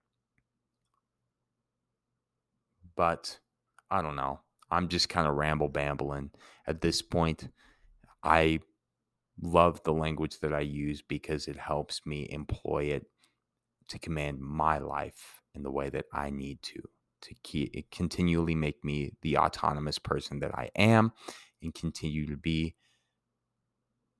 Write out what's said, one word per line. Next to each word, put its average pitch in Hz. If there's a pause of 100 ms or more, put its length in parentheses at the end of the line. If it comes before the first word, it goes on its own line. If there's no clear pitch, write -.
(3000)
But 85 (520)
I 95
don't 76
know. 69 (300)
I'm 87
just 87
kinda 80
ramble 76
bambling 71 (360)
at 78
this 82
point. 82 (760)
I 80 (800)
love 85
the 80
language 78
that 76
I 76
use 73
because 73
it 69
helps -
me 73
employ 73
it 71 (840)
to -
command 73
my 76
life 71 (120)
in 71
the 69
way 69
that 71
I 71
need 69
to, - (400)
to - (100)
ke-, -
continually 85
make 76
me 73 (100)
the 71
autonomous 73
person 71
that 71
I 64
am 113 (500)
and 82
continue 76
to 73
be. 80 (1500)